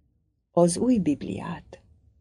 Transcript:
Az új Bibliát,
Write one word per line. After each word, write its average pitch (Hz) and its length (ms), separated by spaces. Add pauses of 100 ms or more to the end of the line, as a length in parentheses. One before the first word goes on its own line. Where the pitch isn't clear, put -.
(500)
Az 175 280
új 240 200
Bibliát, - 840 (380)